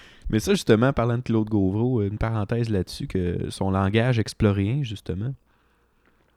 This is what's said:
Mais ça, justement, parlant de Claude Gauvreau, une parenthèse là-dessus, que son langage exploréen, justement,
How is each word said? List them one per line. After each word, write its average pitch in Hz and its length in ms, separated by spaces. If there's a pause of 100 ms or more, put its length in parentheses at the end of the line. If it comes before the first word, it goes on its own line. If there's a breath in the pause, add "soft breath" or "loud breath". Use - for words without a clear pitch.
(300 loud breath)
Mais 107 100
ça, 196 140
justement, 123 380
parlant 120 260
de 127 60
Claude 110 260
Gauvreau, 107 520
une 101 160
parenthèse 113 520
là-dessus, 101 380
que 87 420
son 95 220
langage 110 480
exploréen, 104 640
justement, 110 500 (1040)